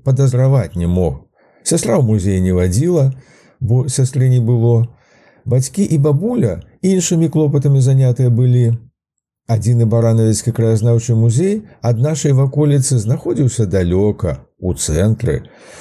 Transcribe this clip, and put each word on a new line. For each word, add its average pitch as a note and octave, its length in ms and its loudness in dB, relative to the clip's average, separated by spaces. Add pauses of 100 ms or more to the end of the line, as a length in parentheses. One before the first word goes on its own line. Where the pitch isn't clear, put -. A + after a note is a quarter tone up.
падазраваць C3 720 0
не E2+ 80 -2
мог. E2+ 400 -2 (380)
Сястра G#3+ 340 -2
ў C3+ 80 2
музей G2+ 320 0
не F#2 160 0
вадзіла, C3 640 0 (420)
бо C3 300 0
сястры C3 400 0
не B2+ 100 2
было. A#2 460 2 (560)
Бацькі C3 480 -2
і D#3+ 80 0
бабуля D3 640 0 (240)
іншымі F3 480 0
клопатамі C#3+ 480 2
занятыя C3 480 2
былі. A#2+ 480 2 (720)
Адзіны A#2 400 0
баранавіцкі A2+ 640 0
краязнаўчы A2+ 640 0
музей A#2+ 360 2 (280)
ад A2+ 160 -2
нашай D3 400 0
ваколіцы C#3 640 0
знаходзіўся A#2+ 640 -2
далёка, F#2 800 -2 (160)
у F2+ 160 -2
цэнтры. E2 720 -2 (320)